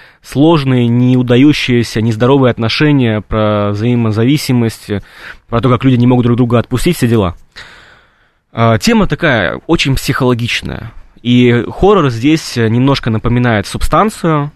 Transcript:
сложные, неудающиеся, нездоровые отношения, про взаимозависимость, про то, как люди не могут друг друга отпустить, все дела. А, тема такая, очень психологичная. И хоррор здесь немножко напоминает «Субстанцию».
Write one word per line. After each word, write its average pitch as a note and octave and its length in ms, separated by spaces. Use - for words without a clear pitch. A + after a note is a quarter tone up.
сложные, C3+ 680
неудающиеся, B2 1120
нездоровые A#2+ 480
отношения, A#2 680
про G#2 500
взаимозависимость, A#2 1200
про A#2 120
то, G#2 80
как B2+ 160
люди C3 120
не A#2+ 100
могут B2+ 200
друг A#2 100
друга A#2+ 220
отпустить, B2+ 380
все B2+ 120
дела. G2+ 260
А, A2+ 260
тема A3 280
такая, A2+ 600
очень D#3 300
психологичная. A#2+ 960
И A#2+ 480
хоррор F3 400
здесь C3+ 460
немножко A#2+ 540
напоминает A#2 560
«Субстанцию». D#3 880